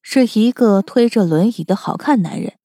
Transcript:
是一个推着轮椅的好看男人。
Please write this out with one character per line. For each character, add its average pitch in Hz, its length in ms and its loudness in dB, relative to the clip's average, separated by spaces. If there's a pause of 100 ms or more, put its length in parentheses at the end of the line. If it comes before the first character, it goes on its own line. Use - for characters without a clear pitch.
是 262 240 2 (140)
一 233 140 2
个 202 280 2
推 240 280 0
着 214 160 0
轮 165 220 2 (120)
椅 160 60 -8
的 185 100 -2
好 - 220 -8
看 262 240 0
男 160 180 -6
人。 - 260 -10